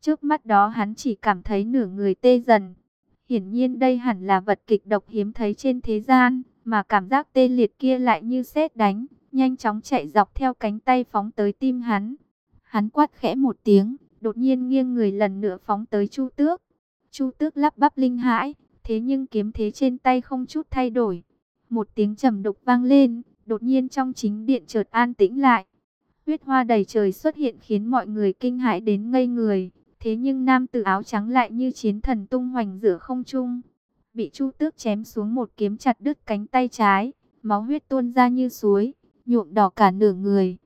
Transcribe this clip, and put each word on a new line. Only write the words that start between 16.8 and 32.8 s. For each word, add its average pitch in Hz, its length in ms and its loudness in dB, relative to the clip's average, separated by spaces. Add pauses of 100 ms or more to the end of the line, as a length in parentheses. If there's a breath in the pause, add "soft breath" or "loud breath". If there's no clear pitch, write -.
Chu 262 260 -4
Tước 311 200 -4
lắp 294 200 0
bắp 294 200 0
linh 254 200 0
hãi, 247 380 -2 (280)
thế 220 160 -4
nhưng 262 280 -4
kiếm 214 240 -4
thế 214 200 -4
trên 254 260 0
tay 254 240 0
không 254 240 -8
chút 311 260 -8
thay 254 180 -2
đổi. 220 340 -2 (460)
Một 220 260 -4
tiếng 214 200 0
trầm 208 280 0
đục 208 200 -4
vang 247 200 2
lên, 254 380 4 (240)
đột 220 180 -4
nhiên 262 260 0
trong 262 240 -4
chính 214 320 -4
điện 240 220 0
chợt 208 240 -2
an 240 220 0
tĩnh 220 280 2
lại. 240 240 4 (600)
Huyết 311 180 -2
hoa 269 200 0
đầy 226 220 2
trời 208 260 0
xuất 302 240 -4
hiện 262 260 -4
khiến 208 240 -2
mọi 233 220 -2
người 208 260 -2
kinh 247 260 -4
hãi 226 220 0
đến 214 300 -2
ngây 254 160 2
người, 214 440 -2 (280)
thế 220 160 -4
nhưng 262 300 -2
nam 254 220 2
tử 240 140 -4
áo 196 220 -2
trắng 214 260 -4
lại 247 220 0
như 247 200 -2
chiến 214 300 -4
thần 214 260 -2
tung 254 200 -2
hoành 220 320 -6